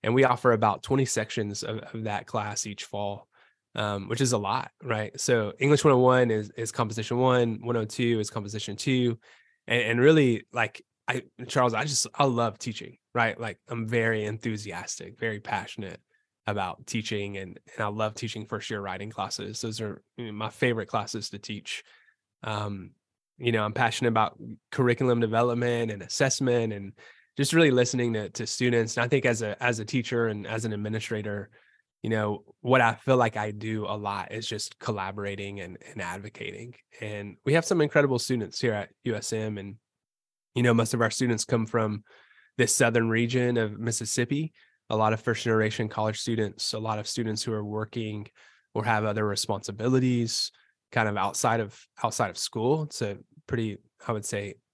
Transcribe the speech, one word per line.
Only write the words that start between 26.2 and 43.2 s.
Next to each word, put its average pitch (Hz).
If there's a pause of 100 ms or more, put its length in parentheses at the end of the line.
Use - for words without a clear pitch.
and 98 (460)
just 143
really 165
listening 123
to, 107
to -
students. 120
And 120
I 120
think 127
as 120
a, 104
as 120
a 110
teacher 117
and 104
as 113
an 107
administrator, 104 (540)
you 110
know, 107 (160)
what 123
I 113
feel 131
like 117
I 107
do 107
a 101
lot 101
is 110
just -
collaborating 101
and, 90 (120)
and 104
advocating. 98 (260)
And 104
we 139
have 165
some 175
incredible 143
students 117
here 117
at 104 (140)
U 113
S -
M. 107
And, 101 (800)
you 120
know, 120
most 113
of 117
our 113
students 120
come 113
from 107 (540)
this 120
southern 117
region 120